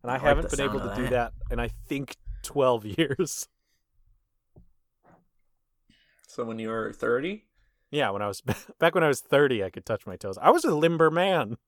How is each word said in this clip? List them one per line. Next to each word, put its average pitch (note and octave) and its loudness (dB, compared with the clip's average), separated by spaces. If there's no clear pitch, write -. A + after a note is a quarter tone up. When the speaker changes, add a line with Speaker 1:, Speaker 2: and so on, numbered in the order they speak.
Speaker 1:
And A#2+ -6
I - -
Speaker 2:
I - 0
like C3 -2
Speaker 1:
haven't D3+ 4
Speaker 2:
the D3 -2
Speaker 1:
been C#3 0
able C3+ -2
Speaker 2:
sound - -8
Speaker 1:
to G2+ -6
Speaker 2:
of G2 -6
Speaker 1:
do B2 -4
Speaker 2:
that. C3 -2
Speaker 1:
that A#2+ 0
in, A#2+ -2
I A#2 -2
think, C#3 -6
twelve B2 2
<laughs> G2+ -8
years. D#3 -2
Speaker 2:
So - -8
when A2+ -8
you A2 -6
were A2 -4
thirty? C#3 -2
Speaker 1:
Yeah, C#3 0
when G2 -4
I G#2 -2
was, - -8
<laughs> - -20
back E3 2
when E3+ 4
I D3+ 4
was C3+ 0
thirty, C3 2
I F2+ -6
could - -16
touch G#2+ -6
my F#2 -12
toes. G2 -8
I D#3+ 8
was E4 4
a A3 2
limber D#3+ 4
man. E3 0